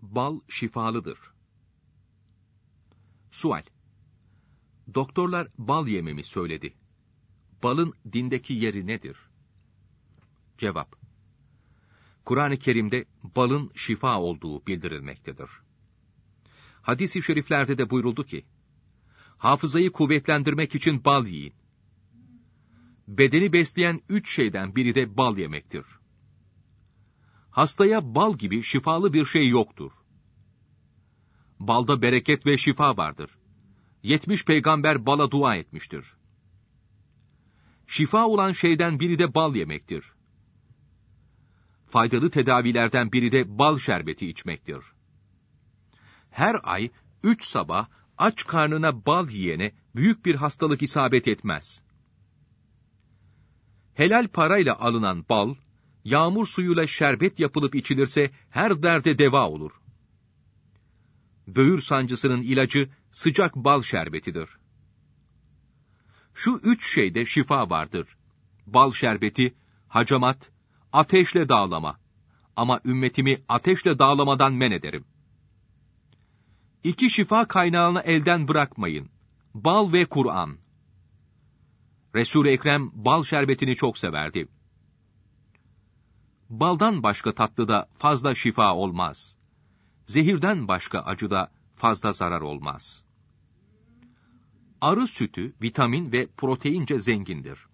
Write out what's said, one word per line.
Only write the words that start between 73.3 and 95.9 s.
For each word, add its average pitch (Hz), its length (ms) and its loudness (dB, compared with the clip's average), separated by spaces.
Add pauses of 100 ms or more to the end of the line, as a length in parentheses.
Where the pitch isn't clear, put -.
ateşle 156 500 0
dağlamadan 139 540 4
men 127 180 2
ederim. 78 340 -6 (1800)
İki 175 260 2
şifa 220 380 2
kaynağını 175 520 2
elden 160 480 0
bırakmayın. 104 640 -2 (440)
Bal 170 400 2
ve 175 120 4
Kur'an. 87 520 -4 (1600)
Resul-i 143 340 4
Ekrem 143 440 2
bal 127 300 2
şerbetini 135 520 0
çok 123 220 -2
severdi. 78 500 -6 (2000)
Baldan 165 540 0
başka 104 320 0
tatlıda 110 640 0
fazla 139 380 0
şifa 110 400 2
olmaz. 87 640 -6 (680)
Zehirden 156 640 0
başka 92 320 -2
acıda 95 520 -4 (240)
fazla 113 380 0
zarar 87 280 -4
olmaz. 71 640 -10 (1800)
Arı 196 260 2
sütü - 540 -6
vitamin 120 500 -2